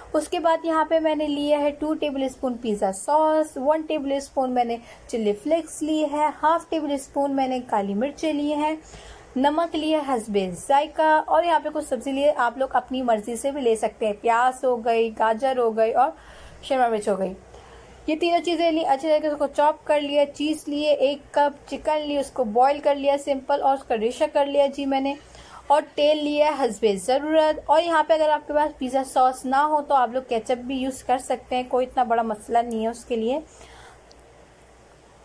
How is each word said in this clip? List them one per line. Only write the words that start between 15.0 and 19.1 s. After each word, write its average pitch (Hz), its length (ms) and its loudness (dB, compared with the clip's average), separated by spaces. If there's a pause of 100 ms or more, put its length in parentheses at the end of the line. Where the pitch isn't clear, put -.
गाजर 226 480 0
हो 233 140 2
गई 220 200 0
और 277 240 2 (480)
शिमला 254 240 2
मिर्च 220 200 -2
हो 202 80 0
गई। 190 140 -4 (800)
ये 311 80 0
तीनों 339 240 2
चीज़ें 330 320 0
ली, 320 100 0
अच्छे 294 260 0
तरीके 302 180 2